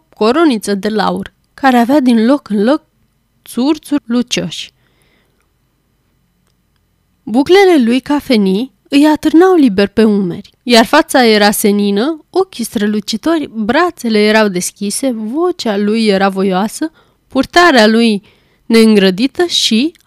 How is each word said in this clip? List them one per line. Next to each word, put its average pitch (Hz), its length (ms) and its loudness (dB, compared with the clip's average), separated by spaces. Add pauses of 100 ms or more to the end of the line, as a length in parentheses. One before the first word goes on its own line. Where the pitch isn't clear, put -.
(160)
coroniță 233 580 0
de 196 140 -6
laur, 190 440 -4 (220)
care 262 220 0
avea 240 240 2
din 233 260 2
loc 277 220 0
în 202 160 -2
loc 294 180 0 (600)
țurțuri 294 640 -4
lucioși. 226 640 -6 (2500)
Buclele 330 640 2
lui 240 160 0
cafenii 220 760 -2 (140)
îi 285 160 4
atârnau 311 480 2
liber 202 340 2
pe 226 160 0
umeri, 196 460 -2 (120)
iar 226 220 4
fața 294 400 0
era 214 260 2
senină, 202 800 -2
ochii 359 340 -4
strălucitori, 220 880 -4
brațele 233 640 -2
erau 214 300 2
deschise, 202 600 -6
vocea 240 680 -4
lui 214 300 -2
era 196 220 0
voioasă, 190 640 -4 (360)
purtarea 269 600 2
lui 220 360 2 (440)
neîngrădită 220 800 2
și 294 480 -2 (140)